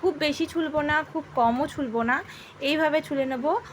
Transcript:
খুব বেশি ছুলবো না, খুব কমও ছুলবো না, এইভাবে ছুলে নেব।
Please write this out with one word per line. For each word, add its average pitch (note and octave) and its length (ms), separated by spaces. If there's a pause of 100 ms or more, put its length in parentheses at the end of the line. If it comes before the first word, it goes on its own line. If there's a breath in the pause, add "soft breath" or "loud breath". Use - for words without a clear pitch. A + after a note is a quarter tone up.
খুব F4 140
বেশি D4+ 320
ছুলবো D4+ 340
না, D4+ 320
খুব D#4+ 120 (100)
কমও B3 320
ছুলবো A#3 360
না, B3+ 200 (380 loud breath)
এইভাবে D4+ 420
ছুলে C#4 240
নেব। C4+ 320 (140 loud breath)